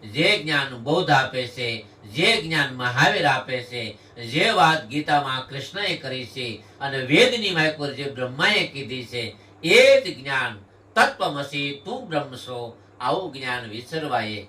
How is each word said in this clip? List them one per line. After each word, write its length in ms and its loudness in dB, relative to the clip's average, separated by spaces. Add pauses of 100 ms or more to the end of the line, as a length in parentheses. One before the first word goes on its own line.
(120)
જે 300 2
જ્ઞાન 400 -2
બૌદ્ધ 280 2
આપે 360 2
છે, 380 -6 (300)
જે 280 2
જ્ઞાન 320 -2
મહાવીર 520 2
આપે 360 0
છે, 300 -8 (320)
જે 260 2
વાત 360 4
ગીતામાં 640 0
કૃષ્ણએ 480 -6
કરી 300 -8
છે, 360 -10 (180)
અને 180 -4
વેદની 520 4
માયકોર 420 -2
જે 180 -6
બ્રહ્માએ 560 0
કીધી 380 -10
છે, 320 -8 (280)
એ 360 8
જ 200 -8
જ્ઞાન 380 -4 (360)
તત્વમસી 920 0
તું 240 -10
બ્રહ્મ 260 -6
છો, 420 -12 (240)
આવું 320 -2
જ્ઞાન 380 -8
વિચરવાએ. 800 -6